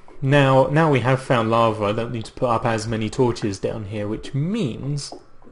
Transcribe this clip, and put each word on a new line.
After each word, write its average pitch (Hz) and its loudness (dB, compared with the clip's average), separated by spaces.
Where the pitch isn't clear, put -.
now, 135 6
now 160 4
we 139 4
have 127 2
found 117 0
lava, 113 2
I 104 0
don't 117 -4
need 113 -8
to - -16
put - -2
up 113 0
as 110 -2
many 110 -2
torches 120 0
down 113 -6
here, 104 -6
which 110 -6
means 143 -4